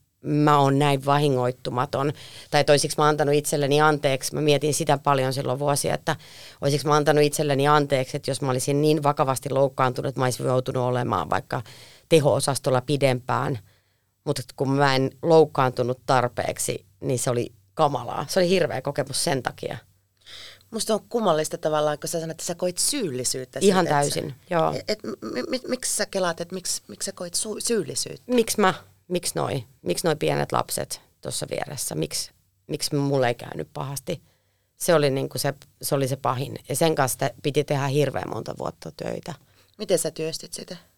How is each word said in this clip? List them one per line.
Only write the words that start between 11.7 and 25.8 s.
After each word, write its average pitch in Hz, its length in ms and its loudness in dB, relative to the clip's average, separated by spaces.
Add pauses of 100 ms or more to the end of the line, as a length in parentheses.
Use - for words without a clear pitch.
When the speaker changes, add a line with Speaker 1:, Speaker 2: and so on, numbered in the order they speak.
Speaker 1:
teho-osastolla 135 720 4
pidempään, 127 800 0 (640)
mutta 131 180 -4 (140)
kun 135 140 0
mä 139 260 4
en 131 140 2 (120)
loukkaantunut 135 840 4
tarpeeksi, - 800 0 (160)
niin 131 180 -2
se 135 120 -2
oli 120 220 -4 (220)
kamalaa. 143 540 0
Se - 120 0
oli 180 80 2
hirveä 165 340 0
kokemus 139 420 -4
sen 135 180 0
takia. - 360 -8 (920)
Speaker 2:
Musta 220 240 -2
on 202 140 0
kummallista 165 500 2
tavallaan, 151 400 0
kun 160 100 -8
sä 170 120 -4
sanat, 160 100 -6
että 160 140 -10
sä 180 100 -4
koit 180 240 -2
syyllisyyttä 131 840 -2
Speaker 1:
Ihan 190 240 6
Speaker 2:
siitä, 147 140 4
että 147 140 0
Speaker 1:
täysin, - 160 -4 (180)
Speaker 2:
sä, 180 60 -2
Speaker 1:
joo. 160 200 2 (140)
Speaker 2:
et, 220 100 -4 (340)
mi-, - 100 -6
mi-, 254 260 -6
miksi - 280 -4